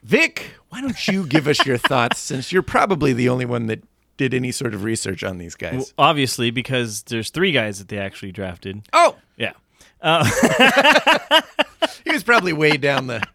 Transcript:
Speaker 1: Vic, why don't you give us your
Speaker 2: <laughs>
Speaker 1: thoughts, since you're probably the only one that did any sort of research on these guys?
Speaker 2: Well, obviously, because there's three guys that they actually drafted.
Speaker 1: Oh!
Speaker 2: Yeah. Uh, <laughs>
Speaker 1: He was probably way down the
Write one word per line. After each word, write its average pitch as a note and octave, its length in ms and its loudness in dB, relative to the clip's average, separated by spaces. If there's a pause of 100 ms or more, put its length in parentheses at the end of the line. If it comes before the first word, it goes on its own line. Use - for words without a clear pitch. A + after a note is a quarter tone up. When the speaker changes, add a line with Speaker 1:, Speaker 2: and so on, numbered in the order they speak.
Speaker 1:
Vic, - 480 0 (180)
why B3+ 120 -12
don't - 260 -4
you F#3+ 180 0
give C#3+ 220 2
us D3 180 2
your C3 120 0
Speaker 2:
<laughs> - 120 0
Speaker 1:
thoughts, A#2+ 300 0
since C3+ 320 -8
you're F3+ 100 4
probably E3+ 520 0
the B2 160 0
only B2+ 160 -2
one A#2+ 220 -4
that A2 160 -6 (340)
did C3 160 -2
any B2 180 -2
sort A#2 220 -4
of G2 100 -6
research G#2 400 -4
on F#2+ 160 -6
these E2+ 160 -14
guys? - 180 -8
Speaker 2:
Well, C3 120 -6 (120)
obviously, C#3 540 2
because A#2+ 520 -4
there's A2+ 280 -6
three F3+ 200 0
guys G#2+ 280 -2
that F#2+ 100 -20
they G#2+ 80 -8
actually G2 340 -8
drafted. F#2+ 500 -10 (120)
Speaker 1:
Oh! E4 220 4 (220)
Speaker 2:
Yeah. - 160 -6 (480)
Uh, D#3+ 240 2
<laughs> C#4+ 1160 4 (600)
Speaker 1:
He - 80 -4
was D4+ 120 -2
probably G3 300 2
way D3+ 240 2
down C3+ 300 0
the A#2 160 -6 (120)